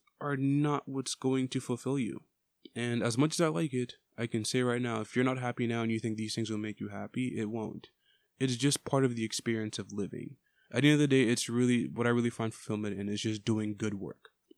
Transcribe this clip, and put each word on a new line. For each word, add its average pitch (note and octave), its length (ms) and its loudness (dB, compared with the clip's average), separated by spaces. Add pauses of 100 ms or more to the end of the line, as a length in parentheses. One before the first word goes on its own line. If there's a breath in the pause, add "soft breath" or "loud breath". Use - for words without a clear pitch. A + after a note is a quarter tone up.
(200)
are C#3+ 160 -2
not C#3 500 2
what's C3+ 300 -4
going C3 320 2
to C3 120 -2
fulfill B2+ 380 -2
you. F#2+ 240 -4 (540)
And A#2+ 260 0
as A2+ 160 2
much D#3 160 4
as - 60 0
I E3 80 4
like D#3+ 260 -2
it, B2 200 -4 (220)
I A#2 120 -4
can A2 160 -2
say B2+ 180 2
right B2 200 2
now, A#2 180 -2
if G#2+ 160 -6
you're B2+ 80 4
not C3 140 0
happy B2 280 -2
now A#2 160 0
and A2+ 80 0
you A2+ 80 0
think A2 180 -2
these A2 180 -4
things A2 160 -2
will A2 80 -2
make G#2+ 200 -6
you G#2 100 -6
happy, G#2 480 -4
it G#2+ 140 -2
won't. A2 380 -8 (500)
It's C3 180 0
just C#3 280 2
part C3+ 200 2
of A#2+ 120 0
the A2+ 80 -2
experience A2 560 -2
of G2+ 120 -12
living. - 440 -6 (340)
At A#2+ 120 2
the D3 60 8
end D3+ 60 8
of D3 60 6
the D3 80 4
day, C3+ 160 6
it's A#2 240 2
really, A#2+ 400 2
what A2 180 -2
I A#2+ 40 4
really A#2+ 200 2
find A2+ 240 -4
fulfillment G#2 440 -4
in G2+ 100 -4
is G#2 140 -2
just G#2+ 220 -2
doing G#2+ 320 0
good G#2 180 -2
work, - 360 -10 (280)